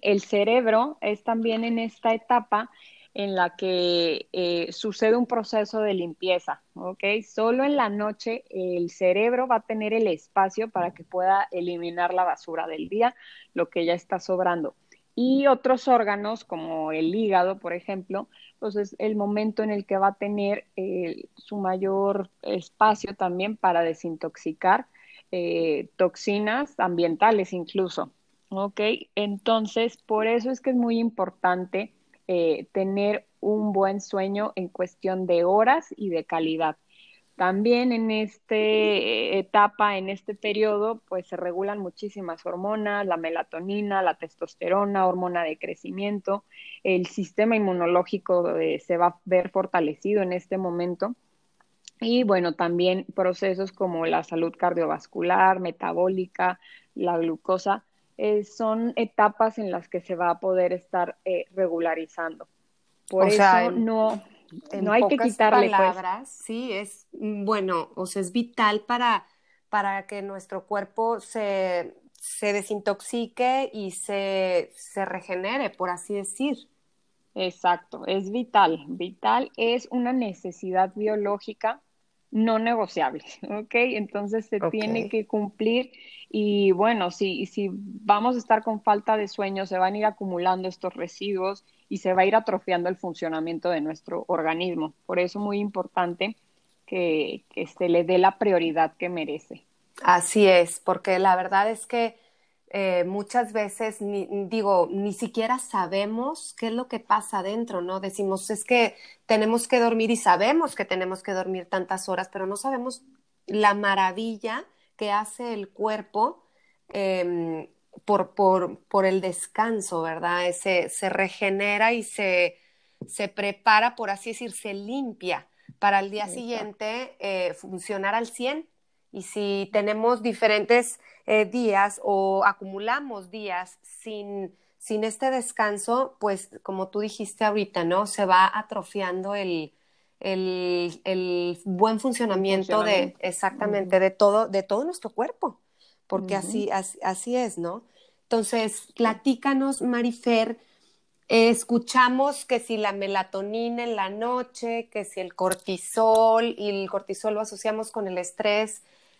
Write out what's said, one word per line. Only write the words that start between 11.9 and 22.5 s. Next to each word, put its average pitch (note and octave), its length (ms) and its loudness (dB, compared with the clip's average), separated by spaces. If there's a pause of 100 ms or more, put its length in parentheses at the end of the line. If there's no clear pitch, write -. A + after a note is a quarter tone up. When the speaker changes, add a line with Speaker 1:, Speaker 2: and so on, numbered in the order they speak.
Speaker 1:
la F#3 100 4
basura D#3+ 420 -4
del D#3+ 220 -8
día, A3+ 260 2 (380)
lo E3+ 160 0
que E3+ 160 -2
ya E3+ 80 2
está F3 260 -4
sobrando. F3+ 560 0 (400)
Y C4 320 4
otros C4 420 4
órganos, G#3+ 560 2
como D#3+ 480 -6
el D#3+ 220 0
hígado, F#3+ 440 2
por F3 160 -6
ejemplo, F#3+ 540 -6 (300)
pues G#3 180 -4
es G3+ 220 -4
el G#3+ 160 0
momento G#3+ 480 0
en G#3+ 80 0
el G3+ 140 -2
que G3 140 -2
va G3 100 4
a G3+ 60 0
tener, G3+ 500 -2 (120)
eh, F#3 500 -6 (100)
su - 220 -12
mayor G3 720 0 (100)
espacio - 720 0